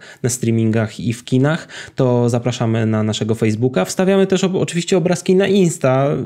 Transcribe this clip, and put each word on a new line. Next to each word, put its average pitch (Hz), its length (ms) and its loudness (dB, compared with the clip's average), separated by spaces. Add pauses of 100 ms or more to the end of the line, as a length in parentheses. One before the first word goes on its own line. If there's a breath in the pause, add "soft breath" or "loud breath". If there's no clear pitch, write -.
(220 loud breath)
na 127 80 0
streamingach 113 720 0
i 110 120 -4
w - 120 -10
kinach, 131 440 0 (260 loud breath)
to 123 340 2
zapraszamy 113 580 0
na 110 160 0
naszego 107 320 -2
Facebooka. 113 500 0
Wstawiamy 190 420 2
też 190 180 0
ob-, 185 120 0
oczywiście 170 400 -2
obrazki 180 380 0
na 190 120 4
Insta, 151 640 2 (180)